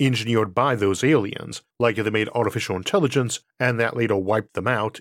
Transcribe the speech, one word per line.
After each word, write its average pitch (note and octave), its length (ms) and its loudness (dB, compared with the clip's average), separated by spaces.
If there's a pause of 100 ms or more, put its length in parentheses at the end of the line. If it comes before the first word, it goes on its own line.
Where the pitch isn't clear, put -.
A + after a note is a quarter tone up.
engineered A2+ 520 0
by B2+ 220 2
those G2+ 300 2
aliens, - 580 0 (160)
like A#2 180 2
if A2 80 0
they G#2+ 60 -2
made G#2+ 240 0
artificial A2 400 -2
intelligence B2+ 680 0 (200)
and B2 180 0
that A#2 180 0
later A2+ 200 0
wiped G2+ 380 -2
them F#2+ 120 -4
out, A2 340 -2